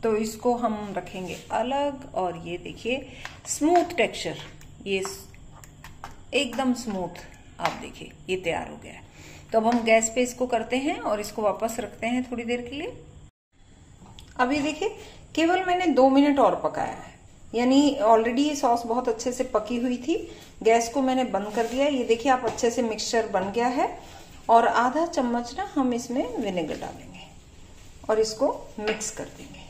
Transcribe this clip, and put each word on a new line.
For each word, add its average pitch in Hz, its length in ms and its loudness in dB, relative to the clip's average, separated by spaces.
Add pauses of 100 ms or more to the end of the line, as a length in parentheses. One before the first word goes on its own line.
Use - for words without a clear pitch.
तो 220 120 2
इसको 226 400 0
हम 214 420 -4
रखेंगे 180 400 -8 (140)
अलग। 269 640 -2
और 170 320 -4
ये 175 100 -6
देखिए 233 500 -6 (400)
smooth 339 500 4
texture, 185 380 0 (520)
ये 190 160 0
स-, - 240 -10 (1040)
एकदम 254 400 0
smooth, 190 520 -6 (340)
आप 170 120 -2
देखिए - 400 -14 (180)
ये 185 60 0
तैयार 156 340 -4
हो 147 140 -14
गया 143 100 -16
है। - 100 -18 (500)
तो 226 60 6
अब 220 80 2
हम 240 160 4
गैस 226 320 6
पे 254 60 2
इसको 247 260 -2
करते 233 300 -2
हैं 294 220 -2
और 208 200 -2
इसको 208 220 -6
वापस 208 380 0
रखते 226 280 -6
हैं 254 240 0
थोड़ी 233 120 -6
देर 240 180 -2
के 254 140 -10
लिए। 349 180 -8 (1500)
अब 254 120 4
ये 294 80 2
देखिए, 311 300 -2 (460)
केवल 349 280 4
मैंने 359 220 2
दो 269 240 6
मिनट 285 300 6
और 190 240 6
पकाया - 300 -2
है, - 260 -16 (360)
यानी 262 460 6
already 226 380 6
ये 294 160 2
sauce 240 300 2
बहुत 233 240 0
अच्छे 233 220 -2
से 262 120 -4
पकी 240 340 -2
हुई 247 200 0
थी। 330 340 -4 (320)
गैस 233 260 6
को 277 120 0
मैंने 262 220 2
बंद 202 320 -2
कर 233 120 2
दिया। 262 200 0
ये 262 160 0
देखिए, 226 280 4
आप 254 140 2
अच्छे 233 240 0
से 240 120 -2
mixture 220 460 0
बन 196 240 0
गया 233 160 0
है। 294 320 0 (500)
और 233 180 8
आधा 254 380 2
चम्मच 240 520 -2
ना 392 180 -6
हम 254 180 2
इसमें 294 440 -2
vinegar 185 420 -2
डालेंगे - 480 -14 (840)
और 220 100 4
इसको 262 480 0 (120)
mix 214 320 -4
कर - 140 -10
देंगे। - 440 -16